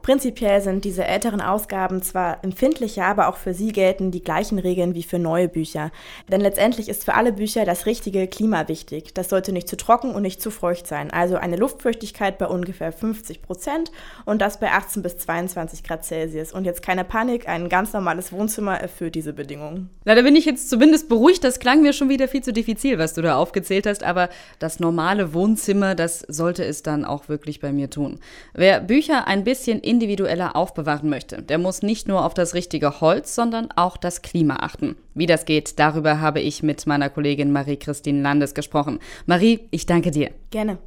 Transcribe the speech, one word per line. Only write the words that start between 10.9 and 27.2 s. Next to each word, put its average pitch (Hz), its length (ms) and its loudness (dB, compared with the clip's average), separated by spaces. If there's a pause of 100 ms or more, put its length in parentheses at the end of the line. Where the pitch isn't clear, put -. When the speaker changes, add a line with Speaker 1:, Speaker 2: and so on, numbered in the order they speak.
Speaker 1:
Also 175 260 2
eine 170 200 -2
Luftfeuchtigkeit 214 840 -2
bei 190 80 -2
ungefähr 180 460 -6
fünfzig 220 500 -8
Prozent 311 500 -6 (320)
und 214 160 0
das 202 180 -2
bei - 140 -2
achtzehn 196 300 -2
bis 175 160 -6
zweiundzwanzig 170 680 -6
Grad 165 200 -8
Celsius. 160 480 -6
Und 185 120 -6
jetzt 175 180 -4
keine 185 220 -2
Panik, 233 440 -2
ein 170 200 -4
ganz 185 240 0
normales 180 400 -4
Wohnzimmer 202 480 -4
erfüllt 170 340 -8
diese 151 180 -6
Bedingungen. 151 580 -10 (140)
Speaker 2:
Na, 214 100 6
da 240 80 10
bin 285 140 8
ich 320 100 6
jetzt 262 240 -2
zumindest 294 380 6
beruhigt. 269 360 6
Das 254 140 0
klang 269 240 6
mir 285 100 8
schon 277 160 0
wieder 262 200 2
viel 262 140 -2
zu 254 100 -4
diffizil, 226 460 0
was 160 160 0
du 165 80 -2
da 160 140 4
aufgezählt 190 500 0
hast. 202 160 0
Aber 180 260 0 (300)
das 160 220 -6
normale 170 540 0
Wohnzimmer, 196 600 2
das 165 260 -2
sollte 165 440 -4
es 147 180 -6
dann 147 220 -2
auch - 240 -8